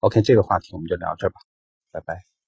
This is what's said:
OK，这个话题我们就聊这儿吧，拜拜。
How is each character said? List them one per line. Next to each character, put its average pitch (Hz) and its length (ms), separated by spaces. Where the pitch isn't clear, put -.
OK， 107 220
这 127 120
个 104 80
话 95 160
题 - 160
我 85 40
们 80 80
就 87 100
聊 82 200
这 98 100
儿 92 40
吧， - 100
拜 82 100
拜。 87 360